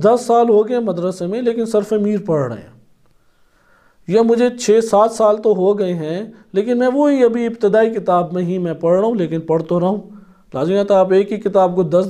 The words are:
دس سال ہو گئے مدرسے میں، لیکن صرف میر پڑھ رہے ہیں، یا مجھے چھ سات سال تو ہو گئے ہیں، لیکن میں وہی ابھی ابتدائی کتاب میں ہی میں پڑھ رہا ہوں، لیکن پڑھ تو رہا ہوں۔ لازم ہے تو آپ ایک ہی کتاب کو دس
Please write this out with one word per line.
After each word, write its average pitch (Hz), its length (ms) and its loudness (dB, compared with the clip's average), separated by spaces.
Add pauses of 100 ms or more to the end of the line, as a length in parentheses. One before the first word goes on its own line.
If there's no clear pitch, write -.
دس 233 240 4
سال 233 220 4
ہو 214 200 4
گئے 247 100 -2
مدرسے 180 480 -4
میں، 214 140 -6
لیکن 233 240 -2
صرف 214 280 -2
میر 208 320 0
پڑھ 139 280 -2
رہے 107 80 -14
ہیں، - 180 -20 (1300)
یا 202 140 2
مجھے 233 280 2
چھ 226 300 0 (120)
سات 214 200 4
سال 214 260 2
تو 220 180 0
ہو 196 240 0
گئے 185 140 -2
ہیں، 165 300 -6 (300)
لیکن 233 260 0
میں 254 80 2
وہی 277 360 2
ابھی 240 220 2
ابتدائی 220 440 2
کتاب 175 440 -2
میں 180 100 -2
ہی 175 140 -4
میں 175 160 -4
پڑھ 170 260 0
رہا 208 80 0
ہوں، 240 80 -2
لیکن 165 260 -4
پڑھ 160 220 -2
تو 175 160 -2
رہا 175 80 0
ہوں۔ 202 140 -2 (520)
لازم 147 200 -2
ہے 202 100 2
تو 202 100 0
آپ 190 200 2
ایک 202 180 2
ہی 214 60 -4
کتاب 190 380 0
کو 185 80 2
دس 175 260 0